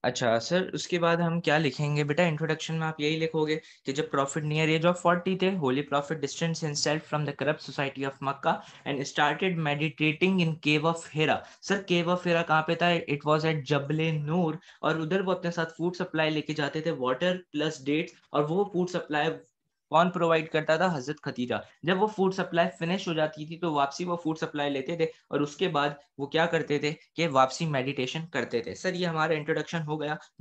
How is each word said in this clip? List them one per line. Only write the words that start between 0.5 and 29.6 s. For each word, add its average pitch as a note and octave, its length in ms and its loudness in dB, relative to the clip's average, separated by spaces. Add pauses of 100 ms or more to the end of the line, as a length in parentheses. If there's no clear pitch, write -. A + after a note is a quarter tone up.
उसके F3 360 -4
बाद E3+ 220 2
हम E3+ 180 0
क्या D3+ 180 2
लिखेंगे? D3 460 0
बेटा, D3 200 2
introduction D#3+ 500 -2
में D#3+ 140 -2
आप D#3 120 -6
यही D3+ 180 0
लिखोगे D#3+ 440 0 (240)
कि C3+ 80 -2
जब D#3 180 -2
profit C#3+ 320 0
near D#3 360 2
age D#3+ 60 0
of F3 100 6 (120)
forty F3+ 340 2
थे, F#3+ 160 2
holy C#3 260 2
prophet C#3+ 320 -2
distanced D#3+ 480 -4
himself D3+ 380 0 (120)
from D3 120 0
the C#3 160 -4
corrupt D3+ 280 -2
society C3+ 380 -4
of C3+ 60 -6 (140)
Makkah D#3+ 280 0 (320)
and C#3 260 -4
started D3+ 420 2
meditating D#3 760 2
in E3 220 2 (120)
cave D3+ 160 4
of E3 340 -2
Hira। D3+ 200 4 (240)
Sir, G3 300 -2
cave E3+ 160 4
of F3+ 160 2
Hira E3+ 240 2
कहाँ D#3 140 4
पे E3 140 0
था? E3+ 300 2 (100)
It C#3+ 120 -8
was D#3 180 4
at D#3 160 0
जबले D3+ 500 0
Noor। D#3 480 0 (220)
और D#3+ 200 0
उधर F3+ 200 0
वो F#3 100 0
अपने F3 200 -2
साथ E3 140 -2
फूड E3+ 300 -4
supply D#3+ 340 0
लेके D3+ 240 -2
जाते D3 280 -2
थे, E3 100 -2
वाटर C#3 460 0
plus D3 480 -4
dates। D#3 280 0 (200)
और D3 120 2
वो G3 280 0
food F3 140 0
supply D#3 420 -2 (600)
कौन E3+ 200 6
provide E3 400 2
करता D#3 280 2
था? F#3 100 2
हजरत D3 320 -4
खदीजा। B2 440 -4 (220)
जब F#3 120 2
वो G#3+ 100 4
food F#3+ 260 0
supply F3 340 0
finish F3+ 400 -4
हो E3+ 60 -2
जाती D#3 360 -2
थी, E3 80 -10
तो E3 160 -2
वापसी C#3+ 320 0
वो F3 100 -2
food D#3 220 -4
supply D3 320 -4
लेते C#3 300 -4
थे D#3+ 80 2 (240)
और D3 100 0
उसके D3 260 -2
बाद D3 320 0 (200)
वो C#3 80 -6
क्या D#3+ 180 2
करते D3+ 340 0
थे D3 140 -2
कि - 340 -4
वापसी C3+ 380 2
meditation C#3 600 -2
करते A#2+ 420 -2
थे। F#2 80 -8
सर, F#3 200 -4
ये F3+ 100 -2
हमारा D#3+ 300 0
introduction D#3 440 -2